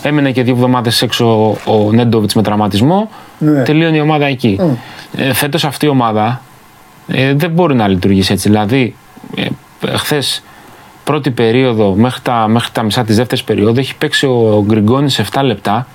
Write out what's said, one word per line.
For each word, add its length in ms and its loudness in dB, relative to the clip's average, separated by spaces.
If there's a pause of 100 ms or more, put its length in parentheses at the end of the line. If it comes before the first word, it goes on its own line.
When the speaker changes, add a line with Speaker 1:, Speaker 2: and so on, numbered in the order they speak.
Speaker 1:
έμενε 300 0
και 120 0
δύο 100 2
εβδομάδες 480 0
έξω 480 2
ο 420 0
Νέντοβιτς 440 2
με 60 2
τραυματισμό. 680 0 (280)
Speaker 2:
Ναι. 260 2
Speaker 1:
Τελείωνε 340 2
η 20 2
ομάδα 260 2
εκεί. 360 0
Speaker 2:
Μμ. 100 2 (500)
Speaker 1:
Ε, 120 0
φέτος 320 -2
αυτή 200 -4
η 40 4
ομάδα, 520 0 (680)
ε, 260 0
δεν 180 -2
μπορεί 240 2
να 120 2
λειτουργήσει 460 2
έτσι. 160 -2
Δηλαδή, 460 0 (400)
ε, 120 -6 (500)
χθες, 460 -4 (600)
πρώτη 280 -2
περίοδο, 640 2
μέχρι 260 0
τα, 260 0
μέχρι 240 0
τα 120 -4
μισά 200 -2
της 120 0
δεύτερης 280 0
περίοδου, 360 0
έχει 160 -6
παίξει 300 -2
ο 420 2
Γκριγκόνης 520 2
εφτά 240 -2
λεπτά 520 -2